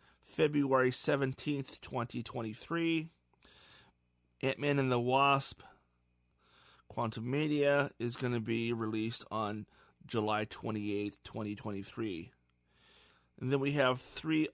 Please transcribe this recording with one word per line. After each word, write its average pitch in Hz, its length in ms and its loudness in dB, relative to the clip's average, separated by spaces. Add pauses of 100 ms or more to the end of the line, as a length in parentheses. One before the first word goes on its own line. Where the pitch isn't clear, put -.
(200)
February 139 720 4
seventeenth, 139 920 -2
twenty 120 400 -6
twenty-three. 160 880 -4 (1300)
Ant-Man 139 380 0
and 131 120 2
the 123 80 4
Wasp: 135 640 2 (1300)
Quantumania 143 1080 0
is 117 160 -4
gonna 123 240 -2
be 117 340 -2
released 110 580 -4
on 107 340 -4 (400)
July 107 400 0
twenty-eighth, 104 800 -4
twenty 107 320 -6
twenty-three. 98 760 -6 (1080)
And 127 120 -2
then 139 80 4
we 143 140 0
have 127 280 4
three 156 520 0